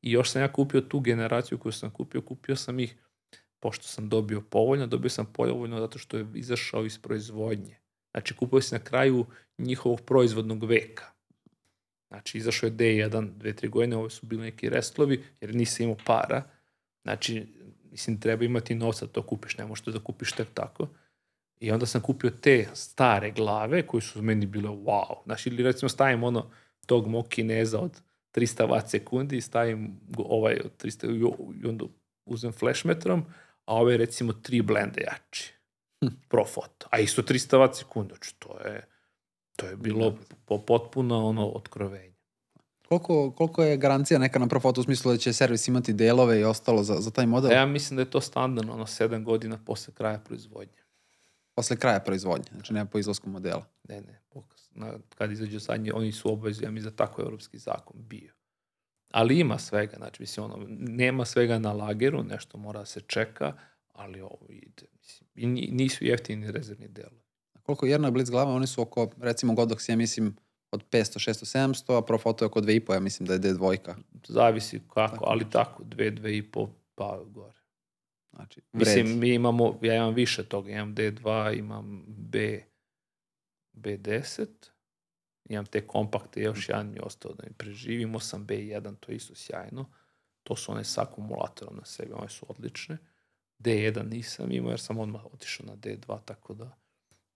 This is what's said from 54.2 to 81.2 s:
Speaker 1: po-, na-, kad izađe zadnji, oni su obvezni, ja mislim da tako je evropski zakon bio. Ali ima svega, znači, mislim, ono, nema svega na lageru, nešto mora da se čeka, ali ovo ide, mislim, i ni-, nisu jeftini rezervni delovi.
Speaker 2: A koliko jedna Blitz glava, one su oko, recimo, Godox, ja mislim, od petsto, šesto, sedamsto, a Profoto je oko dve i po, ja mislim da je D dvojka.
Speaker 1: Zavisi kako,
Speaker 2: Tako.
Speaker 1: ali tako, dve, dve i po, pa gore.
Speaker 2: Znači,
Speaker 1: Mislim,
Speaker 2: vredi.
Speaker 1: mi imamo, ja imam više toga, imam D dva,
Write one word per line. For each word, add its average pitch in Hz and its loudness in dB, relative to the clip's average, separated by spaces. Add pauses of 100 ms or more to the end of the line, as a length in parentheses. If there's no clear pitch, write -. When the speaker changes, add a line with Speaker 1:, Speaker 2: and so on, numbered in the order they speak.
Speaker 1:
po-, 135 -20 (280)
na-, 113 -12 (160)
kad 107 -4
izađe 107 -6
zadnji, 110 -4
oni 110 -2
su 110 -2
obvezni, 107 -4
ja 110 -8
mislim 110 -8
da 107 -18
tako 107 -2
je - -4
evropski 110 -12
zakon - -8
bio. 110 -18 (800)
Ali 120 4
ima 127 2
svega, 104 -4
znači, - -14
mislim, 107 -10
ono, 107 -12
nema 120 -2
svega 117 2
na 107 -2
lageru, 107 -2
nešto - -12
mora 104 -12
da 101 -14
se - -14
čeka, 127 -4 (340)
ali 95 -16
ovo - -18 (100)
ide, - -20
mislim, - -20
i 120 -4
ni-, 123 -2
nisu 131 0
jeftini 107 -2
rezervni 107 -10
delovi. - -20 (320)
Speaker 2:
A - -20
koliko 143 -2
jedna 143 4
Blitz 123 2
glava, 127 2
one 127 0
su 123 -4
oko, 117 -2
recimo, 117 0
Godox, 113 0
ja 117 2
mislim, 113 0 (360)
od 104 -6
petsto, - 0
šesto, 110 -4
sedamsto, 135 0
a 117 4
Profoto 113 2
je - 2
oko 107 2
dve 107 4
i 113 6
po, 113 -2
ja 92 4
mislim 95 -4
da 92 2
je 95 2
D 95 2
dvojka. 92 0 (300)
Speaker 1:
Zavisi 113 2
kako, - -20 (140)
Speaker 2:
Tako. 113 -4
Speaker 1:
ali 113 0
tako, - 0
dve, 110 -4
dve 107 -6
i 104 -4
po, 107 -6 (260)
pa 101 -8
gore. 104 -20 (760)
Speaker 2:
Znači, - -20 (120)
Speaker 1:
Mislim, 113 4
Speaker 2:
vredi. 113 0
Speaker 1:
mi 120 4
imamo, 120 4
ja 113 2
imam 113 2
više 117 0
toga, 101 -8
imam 104 -8
D 107 0
dva, 110 -2